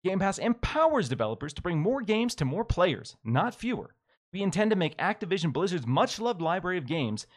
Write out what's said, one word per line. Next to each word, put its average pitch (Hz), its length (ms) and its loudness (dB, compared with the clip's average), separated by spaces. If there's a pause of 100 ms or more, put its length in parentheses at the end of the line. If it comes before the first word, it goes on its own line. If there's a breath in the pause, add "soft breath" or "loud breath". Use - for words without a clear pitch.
Game 190 160 0
Pass 196 200 0
empowers 240 680 2
developers 113 460 -4
to - 80 -10
bring 170 180 0
more 247 220 0
games 220 340 0
to 147 100 0
more 175 200 -2
players, 175 580 0
not 143 300 2
fewer. 226 400 -6 (400)
We 190 80 -6
intend 208 300 2
to 214 40 6
make 170 220 0
Activision 175 560 -2
Blizzard's 170 320 -2
much-loved 208 560 0
library 175 380 -2
of 127 80 -8
games, 123 500 -2